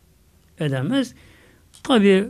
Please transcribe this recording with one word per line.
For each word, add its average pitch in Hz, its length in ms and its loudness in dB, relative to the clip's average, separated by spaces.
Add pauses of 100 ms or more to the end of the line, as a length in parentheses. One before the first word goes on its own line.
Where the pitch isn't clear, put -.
(580)
Edemez. 156 560 -4 (680)
Tabii 202 480 2